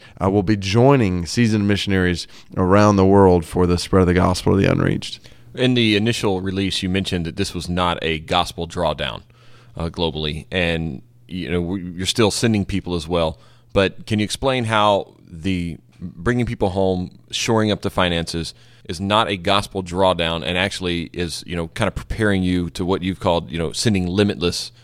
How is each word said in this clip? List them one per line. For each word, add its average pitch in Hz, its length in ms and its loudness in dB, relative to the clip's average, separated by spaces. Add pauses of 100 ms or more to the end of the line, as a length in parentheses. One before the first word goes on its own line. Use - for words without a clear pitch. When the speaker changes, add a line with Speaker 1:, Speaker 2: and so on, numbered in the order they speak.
(220)
Speaker 1:
uh, 95 80 2
will 101 140 2
be 104 120 2
joining 101 680 2
seasoned 107 420 2
missionaries 92 600 0 (280)
around 101 420 6
the 95 80 6
world 95 400 6
for 90 200 0
the 87 140 2
spread 95 220 2
of 87 60 4
the 87 60 2
gospel 90 400 2
of 95 80 2
the 90 100 4
unreached. - 480 -2 (360)
Speaker 2:
In 127 180 2
the 113 220 2
initial 104 460 0
release, 95 420 -2
you 95 60 -2
mentioned 92 360 -2
that 80 100 -8
this 98 200 -4
was 82 120 -8
not 87 360 0
a 80 160 -2
gospel 85 480 -2
drawdown, 73 560 -4 (520)
uh, 82 140 -4
globally, 78 600 -4
and, 82 500 -2 (260)
you 85 220 -10
know, 87 120 0
we, 87 200 -4
you're 90 240 -8
still 104 260 2
sending 110 320 2
people 87 300 -4
as 80 140 -4
well. 82 320 0 (340)
But 98 320 0
can 107 140 0
you 107 40 2
explain 127 420 -2
how 104 500 2 (120)
the 87 500 -4 (220)
bringing 113 460 -2
people 110 240 -2
home, 92 480 0 (140)
shoring 110 400 0
up 95 100 -2
the 101 80 -4
finances, 85 640 -2 (320)
is 87 160 -10
not 104 260 2
a 101 80 -2
gospel 98 460 -2
drawdown 85 640 0
and 87 100 -4
actually 90 560 -2
is, 85 360 -6
you 87 80 -8
know, 82 140 -6
kind 104 180 -2
of - 80 -6
preparing 101 480 0
you 90 260 0
to 87 160 -6
what 87 160 0
you've 92 180 -4
called, 85 300 0
you 82 80 -6
know, 82 140 -2
sending 98 340 0
limitless 90 640 0 (120)